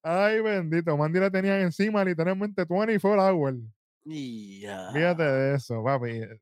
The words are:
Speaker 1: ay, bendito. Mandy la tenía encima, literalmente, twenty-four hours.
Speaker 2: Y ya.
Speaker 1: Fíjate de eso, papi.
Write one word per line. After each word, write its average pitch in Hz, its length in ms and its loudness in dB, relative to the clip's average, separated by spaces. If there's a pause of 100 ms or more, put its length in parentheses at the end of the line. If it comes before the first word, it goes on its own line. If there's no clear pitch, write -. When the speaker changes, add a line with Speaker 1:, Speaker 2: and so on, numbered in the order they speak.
Speaker 1:
ay, 202 380 2
bendito. 170 560 0
Mandy 156 240 2
la 190 100 2
tenía 196 300 2
encima, 196 440 2
literalmente, 185 600 -2
twenty-four 202 520 2
hours. 160 400 2 (480)
Speaker 2:
Y 117 540 -12
ya. 101 320 -10
Speaker 1:
Fíjate 165 300 2
de 135 340 2
eso, 117 260 -4
papi. 120 380 -2 (220)